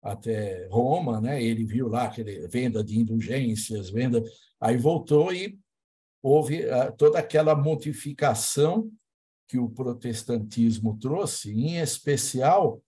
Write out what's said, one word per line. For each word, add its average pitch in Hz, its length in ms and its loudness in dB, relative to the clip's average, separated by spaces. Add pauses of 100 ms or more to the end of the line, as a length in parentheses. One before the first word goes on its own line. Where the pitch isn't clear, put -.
até 104 640 -6
Roma, 120 540 2
né, 131 200 -2
ele 113 220 0
viu 113 240 -2
lá 120 160 0
aquele, 104 460 -8
venda 120 340 0
de 104 160 0
indulgências, 113 880 -2
venda... 117 320 0 (380)
Aí 117 160 2
voltou 151 580 2
e 190 240 -8 (640)
houve, 147 480 2
ah, 127 220 0
toda 151 280 4
aquela 156 360 4
modificação 147 1400 0 (560)
que 131 100 -4
o 120 120 -2
protestantismo 113 1300 -2
trouxe, 135 560 -4
em 147 240 0
especial 143 1120 0